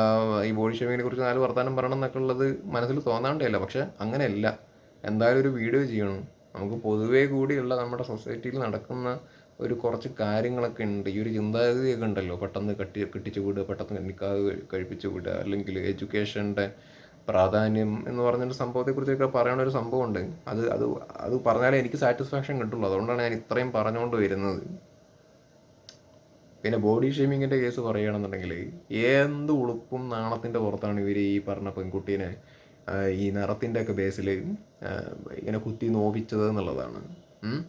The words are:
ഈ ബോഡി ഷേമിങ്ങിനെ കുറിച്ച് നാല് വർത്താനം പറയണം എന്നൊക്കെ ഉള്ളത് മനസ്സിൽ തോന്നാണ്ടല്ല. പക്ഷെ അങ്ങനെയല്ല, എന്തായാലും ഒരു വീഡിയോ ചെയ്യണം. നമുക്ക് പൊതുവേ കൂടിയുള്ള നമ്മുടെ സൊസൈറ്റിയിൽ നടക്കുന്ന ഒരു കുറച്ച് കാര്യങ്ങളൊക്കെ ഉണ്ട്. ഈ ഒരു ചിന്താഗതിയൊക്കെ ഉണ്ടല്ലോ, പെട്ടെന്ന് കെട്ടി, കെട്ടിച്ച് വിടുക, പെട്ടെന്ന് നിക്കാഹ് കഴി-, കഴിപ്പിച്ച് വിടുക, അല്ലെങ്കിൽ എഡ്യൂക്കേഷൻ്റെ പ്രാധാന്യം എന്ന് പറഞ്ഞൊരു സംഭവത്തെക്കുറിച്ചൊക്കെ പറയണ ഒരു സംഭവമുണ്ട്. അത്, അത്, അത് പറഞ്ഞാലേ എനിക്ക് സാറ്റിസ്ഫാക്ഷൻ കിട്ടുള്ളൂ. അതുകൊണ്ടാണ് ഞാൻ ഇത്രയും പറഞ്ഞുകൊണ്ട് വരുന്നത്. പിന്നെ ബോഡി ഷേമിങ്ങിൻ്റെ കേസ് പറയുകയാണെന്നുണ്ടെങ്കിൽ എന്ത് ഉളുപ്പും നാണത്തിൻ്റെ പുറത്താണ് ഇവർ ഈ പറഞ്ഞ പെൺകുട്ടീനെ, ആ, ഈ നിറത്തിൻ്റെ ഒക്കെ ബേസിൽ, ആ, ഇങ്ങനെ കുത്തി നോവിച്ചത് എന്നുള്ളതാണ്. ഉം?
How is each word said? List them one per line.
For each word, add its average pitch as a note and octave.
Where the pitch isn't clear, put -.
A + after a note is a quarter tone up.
ഈ A2
ബോഡി A2+
ഷേമിങ്ങിനെ B2
കുറിച്ച് B2
നാല് B2
വർത്താനം B2+
പറയണം C3
എന്നൊക്കെ C3
ഉള്ളത് C3
മനസ്സിൽ B2
തോന്നാണ്ടല്ല. B2
പക്ഷെ B2+
അങ്ങനെയല്ല, A2
എന്തായാലും A2+
ഒരു C#3
വീഡിയോ A#2
ചെയ്യണം. G2+
നമുക്ക് G2+
പൊതുവേ A2
കൂടിയുള്ള C3+
നമ്മുടെ A#2+
സൊസൈറ്റിയിൽ A#2
നടക്കുന്ന A#2+
ഒരു A#2+
കുറച്ച് A#2
കാര്യങ്ങളൊക്കെ A2+
ഉണ്ട്. G2+
ഈ -
ഒരു A2+
ചിന്താഗതിയൊക്കെ A#2
ഉണ്ടല്ലോ, F#2+
പെട്ടെന്ന് G2+
കെട്ടി, G2
കെട്ടിച്ച് G2+
വിടുക, G2
പെട്ടെന്ന് F#2+
നിക്കാഹ് G2
കഴി-, -
കഴിപ്പിച്ച് F#2
വിടുക, F2+
അല്ലെങ്കിൽ F#2+
എഡ്യൂക്കേഷൻ്റെ G#2
പ്രാധാന്യം G#2+
എന്ന് B2
പറഞ്ഞൊരു B2
സംഭവത്തെക്കുറിച്ചൊക്കെ C3+
പറയണ B2
ഒരു C3
സംഭവമുണ്ട്. A#2
അത്, A2+
അത്, -
അത് A#2+
പറഞ്ഞാലേ B2
എനിക്ക് B2+
സാറ്റിസ്ഫാക്ഷൻ C3+
കിട്ടുള്ളൂ. A2+
അതുകൊണ്ടാണ് A2+
ഞാൻ A#2
ഇത്രയും A2+
പറഞ്ഞുകൊണ്ട് A2+
വരുന്നത്. G2
പിന്നെ A2+
ബോഡി A2+
ഷേമിങ്ങിൻ്റെ C3+
കേസ് B2
പറയുകയാണെന്നുണ്ടെങ്കിൽ G#2
എന്ത് C#3+
ഉളുപ്പും B2+
നാണത്തിൻ്റെ A#2
പുറത്താണ് G#2
ഇവർ G2+
ഈ G2+
പറഞ്ഞ G2
പെൺകുട്ടീനെ, F#2+
ആ, -
ഈ G2+
നിറത്തിൻ്റെ G#2+
ഒക്കെ A2
ബേസിൽ, G2
ആ, -
ഇങ്ങനെ A2
കുത്തി A2
നോവിച്ചത് G#2+
എന്നുള്ളതാണ്. C2+
ഉം? A#2